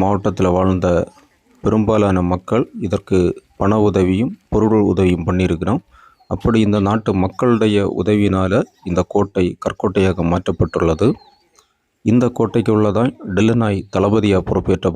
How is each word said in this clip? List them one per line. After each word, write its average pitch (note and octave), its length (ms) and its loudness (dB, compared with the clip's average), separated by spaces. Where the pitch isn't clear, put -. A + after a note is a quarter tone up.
மாவட்டத்துல F#2+ 520 0
வாழ்ந்த F#2 320 0
பெரும்பாலான G#2 540 2
மக்கள் F#2+ 340 -2
இதற்கு F#2+ 320 -2
பண G2+ 140 2
உதவியும் F#2+ 480 0
பொருள் G#2+ 360 2
உதவியும் F2+ 380 2
பண்ணியிருக்கிறோம். F2+ 520 -2
அப்படி A2+ 340 0
இந்த G#2 200 0
நாட்டு G#2+ 240 -2
மக்களுடைய A2 540 0
உதவியினால F#2+ 520 0
இந்த F2 120 0
கோட்டை G2 320 0
கற்கோட்டையாக F#2+ 640 -2
மாற்றப்பட்டுள்ளது. E2+ 800 -2
இந்த A#2+ 200 2
கோட்டைக்கு A2+ 360 0
உள்ளதான் G#2+ 380 0
டில்லனாய் G#2+ 420 2
தளபதியா G2+ 540 2
பொறுப்பேற்ற F#2 480 -2